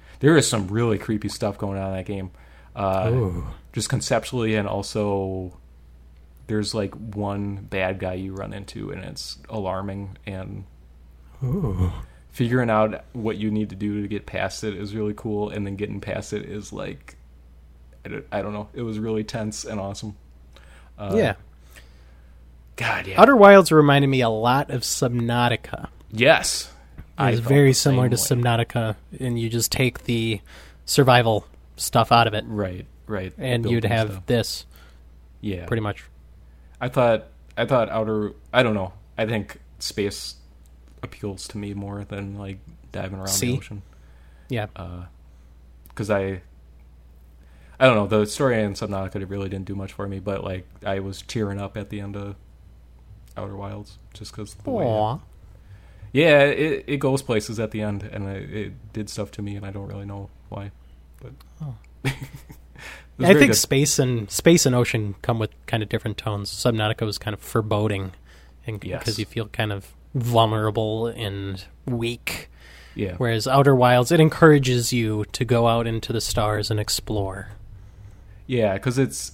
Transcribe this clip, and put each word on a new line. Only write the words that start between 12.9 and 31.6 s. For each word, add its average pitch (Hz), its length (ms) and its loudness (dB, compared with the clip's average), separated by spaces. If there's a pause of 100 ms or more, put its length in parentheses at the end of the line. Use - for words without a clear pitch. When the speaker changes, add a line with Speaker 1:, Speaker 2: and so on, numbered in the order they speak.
Speaker 1:
what 110 240 -4
you 107 120 -2
need 107 200 -2
to 98 60 -14
do 104 240 -4
to 101 60 -6
get 101 200 -8
past 95 360 -6
it 107 140 -4
is 101 180 -10
really 107 220 -4
cool, 104 340 -4
and 104 160 -6
then 98 80 -8
getting 101 260 -6
past 101 320 -8
it 104 120 -6
is, - 280 -12
like, 101 440 -12 (880)
I 101 60 -14
don't, 104 200 -12
I 104 120 -4
don't 104 100 -6
know. 107 220 -10
It 123 80 -10
was 110 180 -6
really 110 240 -2
tense 107 400 -8
and 104 160 -8
awesome. 98 340 -10 (840)
Uh, 101 200 -4
Speaker 2:
Yeah. 143 180 4 (1400)
Speaker 1:
God, 113 300 -4
yeah. 95 140 0
Speaker 2:
Outer 262 160 10
Wilds 196 340 12
reminded 143 380 8
me 131 140 4
a 113 80 4
lot 120 400 2
of 123 120 -4
Subnautica. 120 1080 0 (220)
Speaker 1:
Yes. - 600 2 (240)
Speaker 2:
It - 60 -18 (160)
Speaker 1:
I 101 140 2
Speaker 2:
was 117 80 0
Speaker 1:
felt 117 80 -4
Speaker 2:
very 139 220 8
Speaker 1:
the 131 40 4
Speaker 2:
similar 127 420 2
Speaker 1:
same 123 260 0
Speaker 2:
to 120 60 2
Speaker 1:
way. 117 160 2
Speaker 2:
Subnautica, 113 320 -2 (240)
and 123 180 -2
you 117 100 -2
just 113 220 -2
take - 340 -2
the 113 360 -2 (460)
survival 120 600 4 (300)